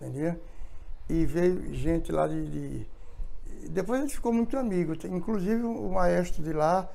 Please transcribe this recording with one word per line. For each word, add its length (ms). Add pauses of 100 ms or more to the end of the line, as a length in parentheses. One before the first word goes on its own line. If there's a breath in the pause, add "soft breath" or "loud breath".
entendeu? 400 (680 soft breath)
E 160
veio 480
gente 360
lá 160
de, 200
de, 400 (840 soft breath)
depois 300
a 40
gente 120
ficou 180
muito 240
amigo, 400
tem, 180
inclusive 480
o 280
maestro 520
de 100
lá 420